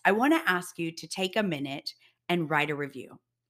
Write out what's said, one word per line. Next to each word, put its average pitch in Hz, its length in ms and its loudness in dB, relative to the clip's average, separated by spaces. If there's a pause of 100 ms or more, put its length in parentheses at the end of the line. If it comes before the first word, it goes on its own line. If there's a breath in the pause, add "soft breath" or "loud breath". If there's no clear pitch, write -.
I 180 60 8
want 240 220 4
to 320 180 2
ask 180 260 -2
you 165 140 -4
to 165 160 -12
take 190 300 -4
a 220 80 2
minute 139 500 -4 (340 soft breath)
and 170 220 0
write 151 200 2
a 151 40 0
review. 139 420 -8 (340)